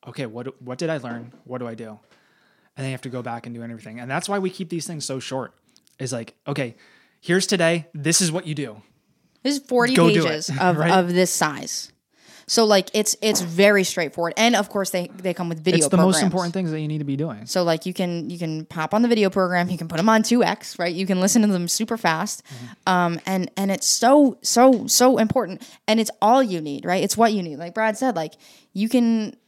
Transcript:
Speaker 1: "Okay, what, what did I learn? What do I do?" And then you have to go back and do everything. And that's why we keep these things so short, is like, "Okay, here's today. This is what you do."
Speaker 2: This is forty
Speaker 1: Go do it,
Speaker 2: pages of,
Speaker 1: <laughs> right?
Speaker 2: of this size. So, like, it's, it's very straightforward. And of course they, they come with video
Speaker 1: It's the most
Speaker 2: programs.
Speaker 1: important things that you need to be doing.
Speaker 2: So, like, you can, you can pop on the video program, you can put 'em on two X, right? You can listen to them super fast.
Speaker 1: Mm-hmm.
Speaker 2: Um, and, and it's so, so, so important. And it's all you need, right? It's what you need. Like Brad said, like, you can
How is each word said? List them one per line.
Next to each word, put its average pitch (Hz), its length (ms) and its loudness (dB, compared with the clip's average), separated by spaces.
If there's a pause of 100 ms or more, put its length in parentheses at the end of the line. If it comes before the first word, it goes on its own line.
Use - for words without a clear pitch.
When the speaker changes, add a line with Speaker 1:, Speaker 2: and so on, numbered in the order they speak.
Speaker 1:
"Okay, 123 200 -10
what, 120 340 -12
what 123 180 -12
did 165 120 -4
I 160 80 -4
learn? 120 340 -12 (120)
What 127 140 -10
do 123 80 -8
I 117 80 -10
do?" 110 140 -14
And 107 100 -18 (840)
then - 20 -6
you 135 60 -6
have 127 100 -10
to 135 60 -10
go 123 140 -8
back 117 240 -10
and 117 80 -14
do 117 80 -12
everything. 113 380 -14
And 123 100 -12
that's 165 180 -4
why 202 100 -2
we 190 120 -2
keep 180 180 -10
these 170 180 -6
things 160 180 -8
so 135 160 -6
short, 131 340 -8 (440)
is 131 140 -6
like, 117 220 -10 (120)
"Okay, 139 300 -6 (440)
here's 185 260 0
today. 170 480 2
This 160 260 0
is 175 120 0
what 170 140 -6
you 151 80 -6
do." 117 280 -10 (600)
Speaker 2:
This 285 160 -2
is 277 60 -12
forty 247 300 2
Speaker 1:
Go 170 180 8
do 165 80 4
it, 156 40 0
Speaker 2:
pages 156 260 -4 (100)
of, 180 160 4
Speaker 1:
<laughs> - 0 -
right? 160 160 2
Speaker 2:
of 180 200 2
this 180 180 2
size. - 580 -4 (600)
So, 226 160 2
like, 208 280 2
it's, 214 300 -2
it's 208 180 0
very 190 440 4
straightforward. 170 520 -4
And 233 200 2
of 202 120 -2
course 196 220 -4
they, 180 160 -4
they 185 260 -6
come 175 160 -4
with 160 140 -6
video 175 160 2
Speaker 1:
It's 147 100 0
the - 80 2
most 185 200 6
Speaker 2:
programs. - 80 2
Speaker 1:
important 180 300 -2
things 180 180 -2
that 156 80 -6
you 151 80 -4
need 151 100 -4
to 151 60 -6
be 139 120 -4
doing. 127 300 -6
Speaker 2:
So, 185 160 -2
like, 165 240 0
you 180 80 -6
can, 175 340 -4
you 175 100 -10
can 160 280 -6
pop 156 280 -6
on 220 80 4
the 240 60 2
video 214 220 4
program, 180 400 0
you 180 80 -4
can 165 100 -8
put 165 120 -4
'em 214 80 2
on 220 160 6
two 233 180 4
X, 175 360 -2
right? 175 140 -2
You 185 140 -4
can 185 140 0
listen 196 220 4
to 208 60 4
them 175 200 0
super 226 280 -2
fast. 165 480 -2
Speaker 1:
Mm-hmm. 123 480 -6
Speaker 2:
Um, 175 340 2
and, 190 300 -2
and 196 140 -2
it's - 160 -2
so, 269 560 4
so, 247 460 4
so 247 300 4
important. 220 440 -2 (240)
And 220 140 2
it's 214 100 -2 (100)
all 247 220 6
you 185 180 -2
need, 143 240 -8
right? 180 180 0
It's 196 140 -2
what 226 160 4
you 196 120 -2
need. 151 140 -10
Like 170 160 -12
Brad 220 220 0
said, 247 200 -2
like, 156 180 -6 (380)
you 208 160 -2
can 226 480 0 (120)